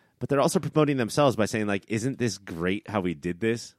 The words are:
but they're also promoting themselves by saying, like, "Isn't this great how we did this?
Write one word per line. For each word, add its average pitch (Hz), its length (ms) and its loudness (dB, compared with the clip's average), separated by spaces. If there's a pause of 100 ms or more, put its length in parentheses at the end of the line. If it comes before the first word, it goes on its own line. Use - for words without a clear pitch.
(180)
but 123 100 -6
they're 139 120 2
also 160 180 2
promoting 151 380 2
themselves 123 400 2
by 104 100 2
saying, 107 220 -2
like, 98 180 -2
"Isn't 113 320 -4
this 117 200 -2
great 95 520 -4
how 104 100 0
we 90 140 -2
did 87 240 -6
this? 113 400 -4